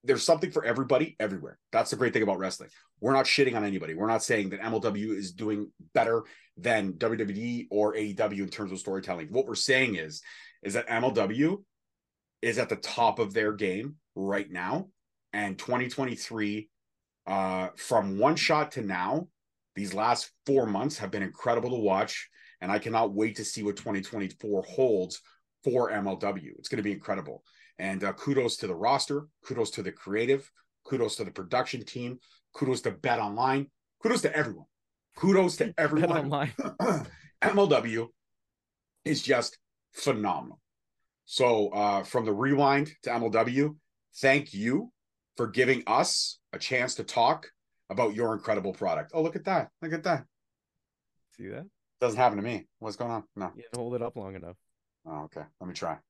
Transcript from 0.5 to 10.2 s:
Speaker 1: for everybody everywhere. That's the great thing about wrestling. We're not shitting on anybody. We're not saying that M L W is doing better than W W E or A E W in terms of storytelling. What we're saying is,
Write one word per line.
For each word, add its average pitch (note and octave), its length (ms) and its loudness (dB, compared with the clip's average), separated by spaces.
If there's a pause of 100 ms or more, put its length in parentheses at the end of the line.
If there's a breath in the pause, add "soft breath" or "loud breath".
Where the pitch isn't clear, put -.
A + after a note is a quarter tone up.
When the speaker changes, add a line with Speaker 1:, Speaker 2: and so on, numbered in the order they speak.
Speaker 1:
for - 120 -2
everybody C3 560 2
everywhere. F#2+ 380 -6 (140)
That's A2+ 180 2
the A2 80 -4
great A#2 160 2
thing A2+ 80 4
about G2 160 2
wrestling. F#2+ 320 -6 (320 soft breath)
We're B2+ 120 2
not C3+ 120 6
shitting B2+ 300 4
on G#2 100 0
anybody. E2 300 -4
We're G2+ 120 0
not A2+ 160 2
saying G#2 260 0
that G2 140 -8
M A2+ 100 -4
L A2 60 0
W G#2+ 320 -2
is F#2+ 220 -6
doing G#2 380 -4 (220)
better A2+ 300 2 (320 loud breath)
than G2 420 0
W A2+ 200 0
W G#2+ 260 -2
E A#2+ 260 -4
or G#2 260 2
A A2 40 -2
E G#2 140 -4
W G#2 300 -2
in F2+ 60 -6
terms G2+ 220 -8
of F#2+ 80 -8
storytelling. F#2 520 -6
What B2+ 140 2
we're A2+ 100 -6
saying B2+ 400 2
is, D#2 260 -8 (420 loud breath)